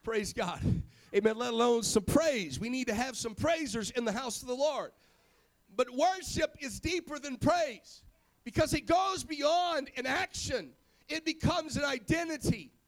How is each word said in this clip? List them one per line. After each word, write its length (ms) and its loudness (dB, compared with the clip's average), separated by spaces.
Praise 300 -4
God. 260 -4
Amen. 240 4
Let 160 -2
alone 300 4
some 180 4
praise. 580 2
We 100 -4
need 180 -2
to 80 -2
have 200 -2
some 200 -6
praisers 560 -2
in 120 -2
the 80 0
house 300 -6
of 60 -14
the 80 -2
Lord. 360 0
But 160 0
worship 680 0
is 200 -8
deeper 400 -4
than 180 -8
praise 640 0
because 300 0
it 140 -2
goes 360 2
beyond 760 0
an 100 -6
action. 680 -4
It 160 -6
becomes 540 0
an 80 0
identity. 840 -2